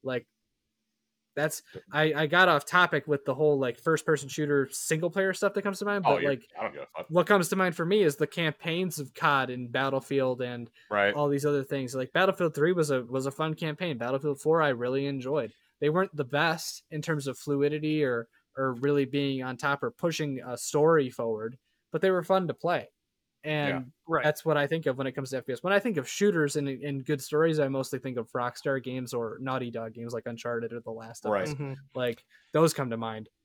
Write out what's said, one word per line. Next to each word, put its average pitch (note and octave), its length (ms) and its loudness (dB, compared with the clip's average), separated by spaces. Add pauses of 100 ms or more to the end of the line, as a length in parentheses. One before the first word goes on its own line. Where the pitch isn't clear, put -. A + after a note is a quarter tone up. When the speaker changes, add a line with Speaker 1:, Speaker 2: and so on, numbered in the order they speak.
Speaker 1:
Like, B2+ 240 -4 (1080)
that's, D#3 260 -2 (120)
Speaker 2:
Th- F#2+ 100 -14 (100)
Speaker 1:
I, D#3 200 4
I D3+ 140 0
got F3+ 220 6
off D3 160 4
topic F3 420 4
with D3 180 0
the C3 100 0
whole, D3 240 4
like, B2+ 180 -2
first-person D3+ 520 0
shooter C#3+ 420 2
single-player F3 640 0
stuff G3 200 0
that G3+ 80 -2
comes G3 180 -4
to G3+ 60 -4
mind, G3+ 200 0
Speaker 2:
Oh, A2 100 6
Speaker 1:
but, F2 80 0
Speaker 2:
you're, C#3+ 80 2
Speaker 1:
like, B2+ 260 -6
Speaker 2:
I G#2+ 60 -6
don't G2+ 100 -4
give C#2+ 80 -12
a C#2 60 -10
fuck. D#3+ 220 -10
Speaker 1:
what E3 180 4
comes F#3+ 220 4
to G3 60 0
mind F#3 200 2
for E3 100 -4
me G#3 160 4
is D3+ 140 4
the D3+ 120 -2
campaigns E3+ 720 -4
of C3 140 -10
cod C#3 380 2
and B2 200 -8
Battlefield C3 680 0
and A#2+ 300 -8 (180)
Speaker 2:
Right. G2+ 240 4
Speaker 1:
all D3 160 2
these C#3+ 160 0
other C#3+ 180 2
things. C3+ 320 -4
Like, C3 160 -4
Battlefield F3+ 440 2
three D3+ 180 4
was D#3+ 160 2
a, C3 140 2
was C3 240 -4
a C3+ 40 -4
fun D#3 220 -2
campaign. D#3 460 -4
Battlefield C3+ 420 -2
four D#3+ 220 4
I D3 60 4
really C3 360 0
enjoyed. C3+ 480 -4 (260)
They D3 120 2
weren't F#3 240 0
the C#3+ 100 -2
best D#3+ 640 -2
in D#3 120 -6
terms D3+ 260 -2
of B2+ 100 -6
fluidity D3+ 680 0
or, A#2 240 -2 (300)
or C3+ 160 0
really C#3 320 2
being C3+ 360 -2
on B2+ 140 -6
top C#3+ 280 -2
or A#2+ 80 -2
pushing D3+ 540 -2
a B2 120 -8
story D3+ 520 4
forward, A#2 480 -4 (360)
but D#3+ 80 -2
they F#3+ 100 6
were F3+ 120 2
fun F#3+ 260 2
to C3 40 -4
play. E3 360 -2 (560)
And D3+ 240 0
Speaker 2:
Yeah. C3+ 140 -4 (220)
Speaker 3:
Right. D#3+ 180 0
Speaker 1:
that's D3+ 200 0
what D#3 140 2
I C#3+ 100 2
think D#3+ 180 -2
of B2+ 120 0
when C3+ 100 -2
it B2+ 60 -6
comes C3+ 160 -6
to C3 80 -4
F B2 80 -6
P C3 80 -4
S. A#2 100 -8
When F#3 80 0
I G3+ 80 4
think G#3+ 160 -2
of C3+ 140 -4
shooters E3 480 2
and, C#3+ 100 -2
and C#3 380 -6
good D3 160 -2
stories, D#3 360 2
I C#3 120 2
mostly C3+ 300 -4
think B2+ 180 -6
of A2+ 160 -6
Rockstar B2+ 500 -2
games B2+ 300 -8
or A#2 260 -4
Naughty C3 320 -4
Dog A2+ 220 -8
games A#2 200 -10
like A2+ 120 -6
Uncharted A#2 480 -6
or A#2+ 80 -10
The A2+ 100 -10
Last A2+ 340 -12
of - 60 0
Speaker 2:
Right. F#3+ 120 2
Speaker 1:
Us. D3+ 100 -4
Speaker 3:
Mm-hmm. C#3 200 -6 (220)
Speaker 1:
Like, B2+ 300 -4 (260)
those D#3+ 220 4
come C3 160 -4
to A#2 80 -4
mind. A2+ 320 -8 (160)